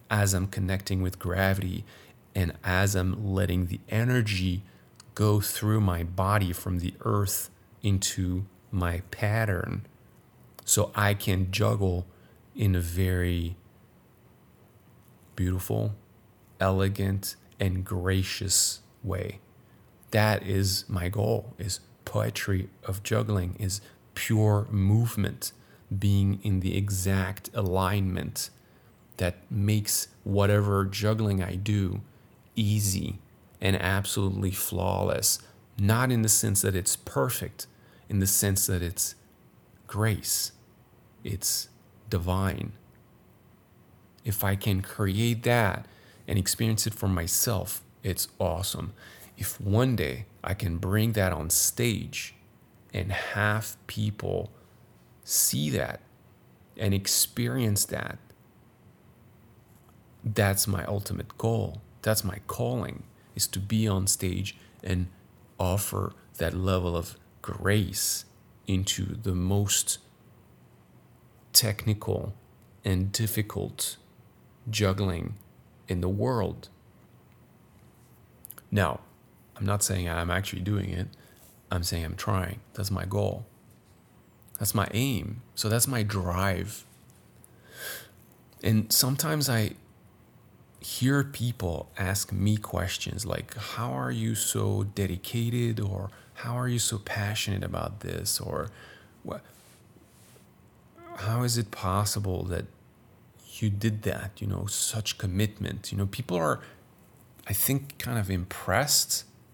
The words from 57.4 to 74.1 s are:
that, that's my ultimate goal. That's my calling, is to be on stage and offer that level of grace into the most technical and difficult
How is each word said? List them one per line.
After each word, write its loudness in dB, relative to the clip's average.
that, -6
that's 2
my -2
ultimate -6
goal. 0
That's 2
my -4
calling, -4
is 0
to -6
be 2
on 2
stage -2
and 0
offer 0
that 0
level 2
of -4
grace 0
into 0
the 0
most 2
technical 2
and 2
difficult -4